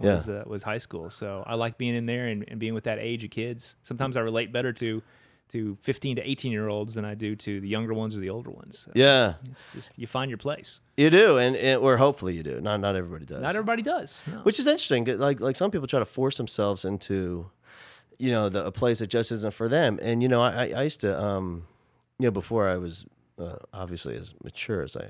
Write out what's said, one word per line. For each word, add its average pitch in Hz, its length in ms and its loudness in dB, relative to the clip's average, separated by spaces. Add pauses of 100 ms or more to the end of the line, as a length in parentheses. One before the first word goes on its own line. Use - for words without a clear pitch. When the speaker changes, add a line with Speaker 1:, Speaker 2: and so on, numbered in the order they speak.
Speaker 1:
Yeah. 98 160 4
Speaker 2:
was, 95 120 -4
uh, 104 180 -8
was 101 160 -8
high 107 160 -4
school. 87 320 -10
So 98 360 -8
I 113 80 -6
like 117 240 -2
being 120 180 -2
in 117 100 -2
there 120 220 -2
and, 104 180 -4
and 113 140 -10
being 113 140 -2
with 107 100 -4
that 110 160 -2
age 113 240 -4
of 101 60 -10
kids. 117 520 -8
Sometimes 131 340 -4
I 123 40 2
relate 113 320 0
better 127 220 0
to, 113 280 -4 (460)
to 107 340 -6
fifteen 135 320 -2
to 117 80 -4
eighteen-year-olds 110 720 -4
than 110 120 -4
I 104 80 -6
do 107 200 -4
to 101 260 -6
the 98 60 -8
younger 110 260 -2
ones 110 220 -2
or 101 60 -6
the 92 100 -4
older 117 200 -8
ones. - 300 -18
So - 140 -20
Speaker 1:
Yeah. 131 400 8 (160)
Speaker 2:
it's - 240 -18
just, 127 220 -16
you 120 100 -10
find 131 240 -4
your 113 80 -8
place. - 400 -8 (180)
Speaker 1:
You 147 140 8
do, 180 280 10
and, 127 180 4
and, 127 240 4
or 131 160 6
hopefully 117 400 4
you 80 80 -6
do. 65 160 -6
Not, 104 180 0
not 101 160 0
everybody 87 300 -6
does. - 180 -10
Speaker 2:
Not 165 140 -2
everybody 226 260 -2
does, 277 480 -6
no. 220 120 -10
Speaker 1:
Which 214 180 4
is 269 80 2
interesting. 131 380 4 (120)
Like, 139 220 2
like, 127 160 0
some 196 160 0
people 143 160 -2
try 139 100 2
to 110 80 4
force 131 300 -2
themselves 101 480 -2
into, 92 640 -2 (680)
you 127 120 0
know, 107 180 2
the, 95 160 -2
a 92 60 -4
place 117 300 2
that 107 80 -4
just 117 240 0
isn't 107 220 -4
for 113 140 -2
them. 127 340 2
And, 117 200 2
you 127 60 4
know, 123 140 6
I, 123 80 4 (160)
I, - 100 -4
I 131 80 0
used 151 160 -4
to, 95 200 0
um, 95 460 -4 (540)
you 127 60 4
know, 120 40 4
before 101 380 0
I 92 80 0
was, 87 300 -8 (320)
uh, 85 160 -10 (180)
obviously 87 440 -8
as - 260 -14
mature - 400 -4
as 65 140 -8
I - 140 -8